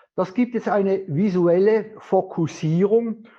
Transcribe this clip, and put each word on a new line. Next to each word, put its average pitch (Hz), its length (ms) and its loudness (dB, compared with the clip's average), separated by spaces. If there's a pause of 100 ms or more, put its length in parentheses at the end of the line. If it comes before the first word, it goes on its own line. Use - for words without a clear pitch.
(160)
Das 185 180 -4
gibt 240 200 0
jetzt 226 140 -6
eine 196 380 0
visuelle 190 920 2
Fokussierung 190 1300 0 (140)